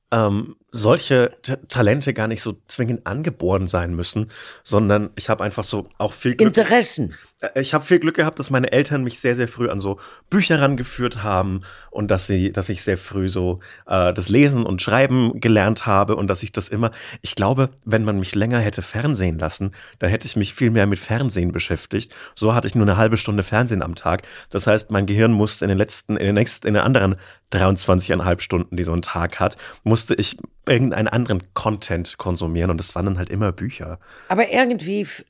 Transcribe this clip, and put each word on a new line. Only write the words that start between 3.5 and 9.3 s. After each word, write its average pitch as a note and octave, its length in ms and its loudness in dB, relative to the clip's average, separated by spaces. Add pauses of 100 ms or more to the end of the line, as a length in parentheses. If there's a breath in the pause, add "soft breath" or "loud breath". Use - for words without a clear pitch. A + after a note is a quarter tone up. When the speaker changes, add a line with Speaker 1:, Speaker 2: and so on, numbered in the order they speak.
Speaker 1:
sein F2 280 -2
müssen, G#2+ 360 -4 (320 loud breath)
sondern G#2 540 2
ich - 140 -8
hab G#2+ 100 0
einfach G#2 240 -6
so G2 240 -6 (100)
auch G#2+ 140 -2
viel B2 220 -2
Glück G#3+ 140 4
Speaker 2:
Interessen. F#3+ 680 2 (260 loud breath)
Speaker 1:
Äh, - 220 -4
ich C3+ 100 -6
hab D3+ 100 2
viel F3 160 6
Glück D#3+ 180 -2
gehabt, D#3 220 0
dass C#3 120 -4
meine B2+ 220 2
Eltern C#3+ 300 2
mich A#2+ 180 -6
sehr, A#2+ 160 0